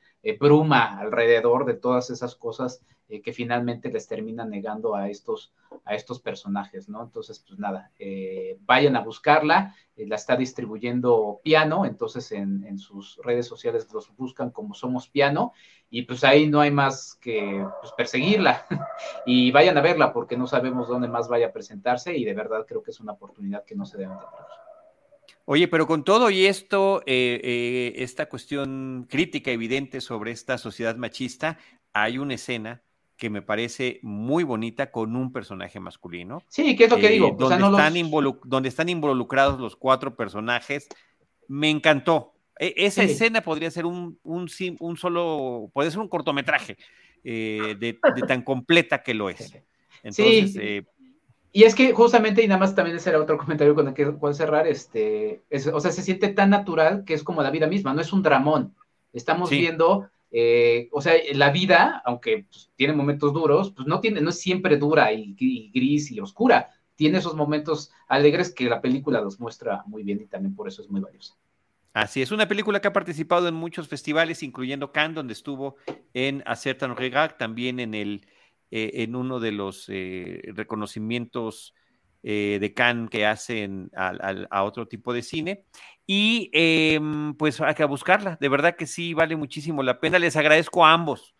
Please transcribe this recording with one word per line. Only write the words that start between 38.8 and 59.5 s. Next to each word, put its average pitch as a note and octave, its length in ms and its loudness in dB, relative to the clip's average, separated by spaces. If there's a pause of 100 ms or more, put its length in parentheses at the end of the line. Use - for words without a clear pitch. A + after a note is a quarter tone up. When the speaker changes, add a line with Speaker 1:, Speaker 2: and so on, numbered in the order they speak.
Speaker 2:
involucrados C#3 720 2
los A2+ 160 -8
cuatro C3 400 0
personajes, A#2 720 -6 (600)
me D3 220 0
encantó. D3+ 640 2 (240)
E-, D#3+ 180 -2
esa G3+ 260 2
Speaker 1:
Sí. F3+ 100 4
Speaker 2:
escena A3+ 300 0
podría D#3+ 280 -4
ser E3 140 -6
un, F3 380 -8
un E3+ 260 -8
sim-, F3+ 300 -8
un E3+ 180 -8
solo, D#3 760 -4
podría D3 180 0
ser F3 100 -6
un G#3+ 80 -8
cortometraje, C#3+ 680 -2 (480)
eh, A2 540 -4
de, A2+ 200 -6 (160)
de B2+ 120 -4
tan B2+ 160 0
completa C#3 600 2
que B2 120 -4
lo G#2 140 -2
es. - 200 -10
Speaker 1:
Sí. - 100 -20 (440)
Speaker 2:
Entonces, G#3 500 4
Speaker 1:
Sí. G3 80 -10
Speaker 2:
eh, G#2 240 -6 (720)
Speaker 1:
Y G#3 100 12
es A3 100 8
que C4 180 4
justamente, A3+ 500 6
y A3 60 4
nada G3 100 4
más G3 160 2
también E3+ 220 0
ese E3+ 140 -4
era D#3 100 4
otro D#3 160 0
comentario D3 380 4
con D3 120 4
el C3 60 -4
que C#3 140 0
puedo D3 260 -2
cerrar, D3+ 340 2
este, G#2+ 840 -2
es, C#3 160 -4
o D3 140 -2
sea, E3 120 0
se F#3 100 -6
siente F#3+ 260 -2
tan G3+ 200 4
natural G3 560 2
que - 80 -4
es D3+ 100 -2
como D#3+ 200 -4
la C3+ 80 0
vida D#3 160 0
misma, F3+ 260 -2
no D3 80 0
es E3 120 -6
un F#3+ 100 2
dramón. D3 520 2 (380)
Estamos E3 380 -2